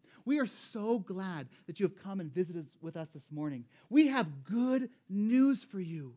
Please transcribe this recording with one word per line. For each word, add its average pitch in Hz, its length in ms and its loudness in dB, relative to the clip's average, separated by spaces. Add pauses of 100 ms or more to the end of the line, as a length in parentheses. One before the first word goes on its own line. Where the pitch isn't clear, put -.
(260)
We 285 140 2
are 254 60 2
so 226 520 -2
glad 180 500 -6 (180)
that 170 140 -12
you 196 60 4
have 190 100 -6
come 196 240 -8
and 156 100 -8
visited 170 380 -4 (140)
with 160 160 -10
us 160 160 -8
this 143 160 -20
morning. 147 340 -6 (240)
We 285 200 6
have 156 360 0
good 254 460 0 (180)
news 233 540 4
for 202 180 -10
you. 156 360 -8